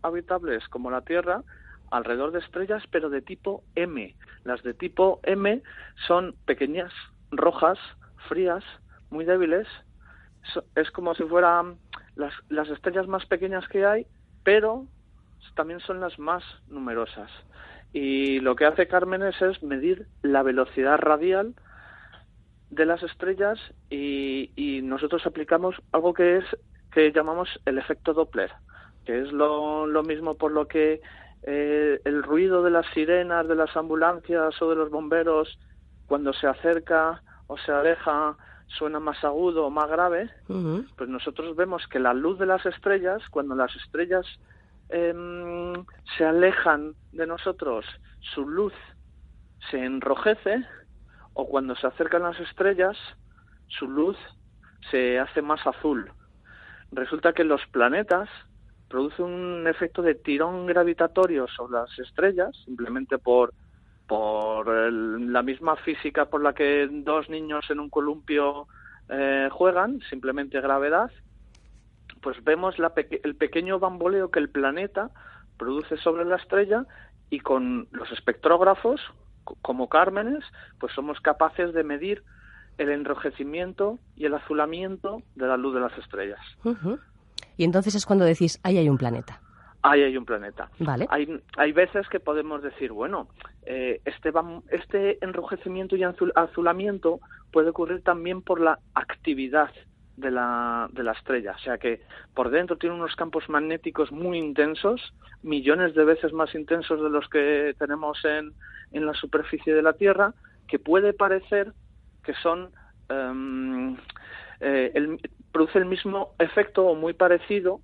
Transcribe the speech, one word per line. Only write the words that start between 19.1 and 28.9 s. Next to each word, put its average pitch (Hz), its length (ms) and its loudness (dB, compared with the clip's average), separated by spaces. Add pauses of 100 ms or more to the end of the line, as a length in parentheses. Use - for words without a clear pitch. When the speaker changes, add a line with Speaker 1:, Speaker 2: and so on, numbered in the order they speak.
Speaker 1:
es 185 220 2
medir 156 420 -2 (160)
la 139 220 4
velocidad 131 540 2
radial 185 560 2 (1160)
de 160 160 2
las 170 160 0
estrellas 190 560 -2 (320)
y, 139 640 -4
y 139 280 -4
nosotros 143 440 -2
aplicamos 170 480 0 (180)
algo 170 220 2
que 175 240 6
es, 185 60 -2 (480)
que 156 180 6
llamamos 160 380 0 (160)
el 135 140 -2
efecto 156 340 -4
Doppler, 151 400 -2 (520)